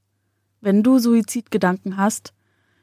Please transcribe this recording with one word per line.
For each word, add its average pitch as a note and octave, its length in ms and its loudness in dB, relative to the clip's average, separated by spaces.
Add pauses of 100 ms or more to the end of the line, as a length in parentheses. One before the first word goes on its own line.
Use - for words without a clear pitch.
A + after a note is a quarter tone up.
(600)
Wenn G3+ 220 2
du C4 160 4
Suizidgedanken G#3 960 -2
hast, - 360 -4 (500)